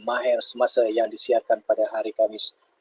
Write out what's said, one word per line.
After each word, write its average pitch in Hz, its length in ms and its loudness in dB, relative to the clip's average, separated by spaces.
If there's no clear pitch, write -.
Mahir 120 400 0
Semasa 120 400 0
yang 110 240 2
disiarkan 110 560 0
pada - 320 2
hari 110 160 -4
Khamis, 107 400 0